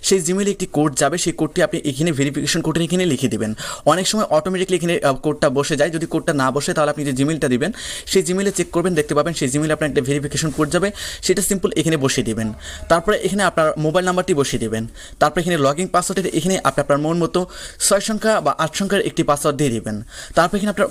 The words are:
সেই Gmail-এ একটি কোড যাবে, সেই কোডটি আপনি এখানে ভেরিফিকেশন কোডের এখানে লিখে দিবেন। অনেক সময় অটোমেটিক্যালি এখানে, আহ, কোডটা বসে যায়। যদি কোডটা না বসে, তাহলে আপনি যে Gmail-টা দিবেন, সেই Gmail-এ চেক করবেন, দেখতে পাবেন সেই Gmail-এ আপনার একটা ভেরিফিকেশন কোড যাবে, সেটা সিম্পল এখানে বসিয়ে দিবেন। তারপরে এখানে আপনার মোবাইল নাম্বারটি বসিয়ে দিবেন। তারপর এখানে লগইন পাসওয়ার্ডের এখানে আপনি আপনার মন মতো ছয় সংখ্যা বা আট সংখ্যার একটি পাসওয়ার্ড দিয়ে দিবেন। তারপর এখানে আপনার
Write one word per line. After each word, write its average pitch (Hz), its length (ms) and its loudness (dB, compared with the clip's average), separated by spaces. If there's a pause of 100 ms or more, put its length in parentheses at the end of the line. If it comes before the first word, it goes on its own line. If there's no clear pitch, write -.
সেই 190 200 4
Gmail-এ 190 280 0
একটি 185 160 -4
কোড 147 280 0
যাবে, 143 240 0
সেই 165 140 -2
কোডটি 160 300 0
আপনি 156 220 0
এখানে 147 280 0
ভেরিফিকেশন 143 500 0
কোডের 160 200 0
এখানে 180 240 0
লিখে 131 220 2
দিবেন। 107 260 -2 (320)
অনেক 175 220 4
সময় 214 160 0
অটোমেটিক্যালি 185 520 0
এখানে, 170 320 0
আহ, 135 60 2
কোডটা 147 360 0
বসে 139 260 0
যায়। 147 140 2
যদি 165 160 -4
কোডটা 165 260 -2
না 131 180 0
বসে, 143 240 -2
তাহলে 147 160 2
আপনি 147 140 -4
যে 139 200 0
Gmail-টা 147 240 0
দিবেন, 131 240 0 (340)
সেই 190 160 4
Gmail-এ 185 280 0
চেক 175 200 -2
করবেন, 170 240 0
দেখতে 151 200 0
পাবেন 151 200 2
সেই 139 160 0
Gmail-এ 151 220 0
আপনার 151 180 0
একটা 135 120 0
ভেরিফিকেশন 143 480 -2
কোড 302 200 0
যাবে, 180 200 0 (320)
সেটা 185 200 2
সিম্পল - 340 0
এখানে 160 200 2
বসিয়ে 131 280 2
দিবেন। 110 280 -2 (360)
তারপরে 175 300 4
এখানে 196 240 -2
আপনার 165 360 2
মোবাইল 160 280 0
নাম্বারটি 180 280 0
বসিয়ে 135 260 0
দিবেন। 113 260 -2 (320)
তারপর 151 220 2
এখানে 175 160 0
লগইন 147 300 0
পাসওয়ার্ডের 180 480 -2
এখানে 175 300 0
আপনি 139 160 0
আপনার 143 180 2
মন 160 200 0
মতো 170 280 0 (340)
ছয় 196 200 2
সংখ্যা 214 400 0
বা 143 180 2
আট 160 160 -2
সংখ্যার 196 260 0
একটি - 220 0
পাসওয়ার্ড 147 360 0
দিয়ে 143 120 2
দিবেন। 110 320 -4 (320)
তারপর 175 220 4
এখানে 202 140 0
আপনার 202 200 0